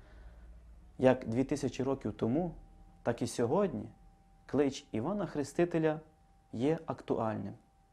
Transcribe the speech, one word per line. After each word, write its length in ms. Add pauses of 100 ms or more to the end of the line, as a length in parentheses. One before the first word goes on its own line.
(1000)
Як 300
дві 160
тисячі 400
років 280
тому, 420 (480)
так 200
і 40
сьогодні 600 (580)
клич 460
Івана 340
Хрестителя 760 (520)
є 340
актуальним. 680 (380)